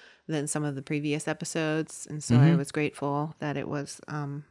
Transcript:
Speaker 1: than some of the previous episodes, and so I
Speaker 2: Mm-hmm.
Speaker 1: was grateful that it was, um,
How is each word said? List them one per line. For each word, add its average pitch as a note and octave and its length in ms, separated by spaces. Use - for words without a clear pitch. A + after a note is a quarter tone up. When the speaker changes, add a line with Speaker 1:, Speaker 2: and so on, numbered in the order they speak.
Speaker 1:
than D3+ 200
some D3+ 160
of C#3+ 120
the C3+ 60
previous D3 460
episodes, D#3 800
and D3+ 140
so A#2 120
I B2 40
Speaker 2:
Mm-hmm. D#3+ 180
Speaker 1:
was C#3 140
grateful D3 680
that C#3+ 180
it C#3 100
was, C#3+ 400
um, D3 440